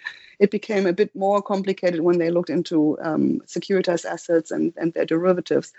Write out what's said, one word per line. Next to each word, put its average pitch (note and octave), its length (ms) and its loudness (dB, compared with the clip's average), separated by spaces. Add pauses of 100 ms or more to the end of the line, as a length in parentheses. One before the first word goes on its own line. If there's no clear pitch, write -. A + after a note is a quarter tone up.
(380)
It G3+ 120 4
became G3+ 360 -2
a F3 60 2
bit F#3+ 240 0
more G3 240 2
complicated F#3+ 600 -2
when F3 180 4
they E3 120 2
looked F3 200 0
into, E3 500 0
um, D3+ 460 0
securitized F#3 580 -2
assets E3 460 0
and, D#3+ 260 -2
and E3 160 -2
their E3 140 -2
derivatives. E3+ 720 0